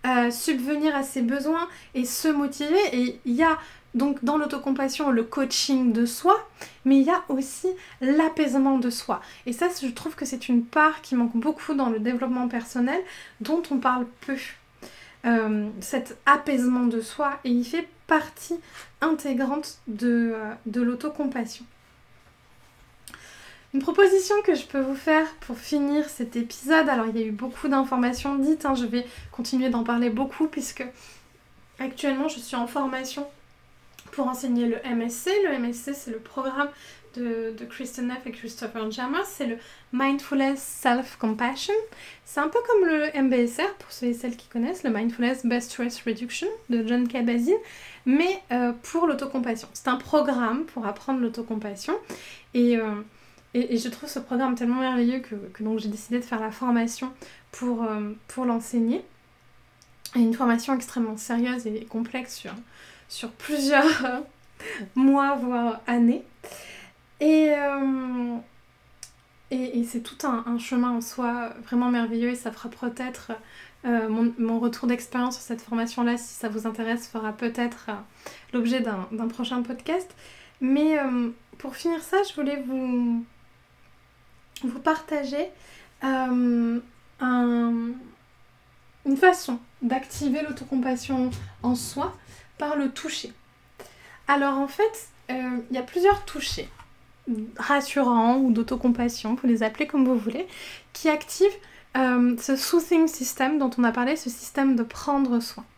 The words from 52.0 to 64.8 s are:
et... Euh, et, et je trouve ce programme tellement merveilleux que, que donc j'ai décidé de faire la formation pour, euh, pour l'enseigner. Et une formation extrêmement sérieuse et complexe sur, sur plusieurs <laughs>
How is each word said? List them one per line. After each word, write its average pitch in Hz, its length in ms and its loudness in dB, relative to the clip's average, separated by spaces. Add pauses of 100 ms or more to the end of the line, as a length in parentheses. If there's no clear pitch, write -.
et... 240 240 6
Euh, 214 240 -2 (520)
et, 247 200 0
et 226 40 2
je 233 120 -2
trouve 294 180 -12
ce 285 120 -6
programme 254 360 0
tellement 240 240 0
merveilleux 254 400 2
que, 240 160 -10
que 196 280 -10
donc 220 160 -2
j'ai 214 100 -4
décidé 226 300 -4
de 240 60 -6
faire 220 140 -4
la 220 120 -4
formation 240 600 0 (400)
pour, 240 320 -2
euh, 214 300 -4 (160)
pour 254 160 -4
l'enseigner. 233 580 0 (1120)
Et 247 40 4
une 226 140 6
formation 233 400 2
extrêmement 226 440 -2
sérieuse 240 500 -2
et 220 160 -6
complexe 240 540 -6
sur, 190 160 -14 (560)
sur 233 220 -12
plusieurs 285 920 2 (320)
<laughs> - 400 -12